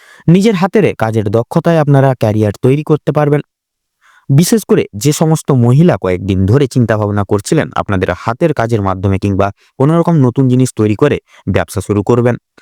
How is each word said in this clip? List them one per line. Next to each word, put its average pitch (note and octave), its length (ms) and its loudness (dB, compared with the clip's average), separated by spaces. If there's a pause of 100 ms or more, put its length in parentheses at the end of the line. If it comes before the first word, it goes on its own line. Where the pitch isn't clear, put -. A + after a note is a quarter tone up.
(260)
নিজের G3 280 4
হাতের F#3+ 300 0 (100)
কাজের A2 360 -2
দক্ষতায় D#3+ 480 0
আপনারা C#3 360 2
ক্যারিয়ার G#2+ 480 -2
তৈরি C#3 200 0
করতে D3+ 300 -2
পারবেন। D3 280 0 (880)
বিশেষ F3 360 2
করে F3+ 180 0 (120)
যে C3+ 180 -2
সমস্ত D#3 400 -2
মহিলা C3 440 2
কয়েকদিন F#2 500 -2
ধরে C3 200 2
চিন্তাভাবনা G#2+ 580 -2
করছিলেন G#2+ 520 -2
আপনাদের F#2 360 -2
হাতের C3+ 420 -2
কাজের A#2 280 -2
মাধ্যমে F#2+ 360 -2
কিংবা G2 280 -2 (320)
কোনো C#3+ 200 2
রকম E3+ 180 0
নতুন C3 320 2
জিনিস B2+ 280 2
তৈরি G#2+ 200 0
করে C3+ 200 0 (320)
ব্যবসা F#2+ 320 -4
শুরু G#2 220 -2
করবেন A#2+ 320 0 (260)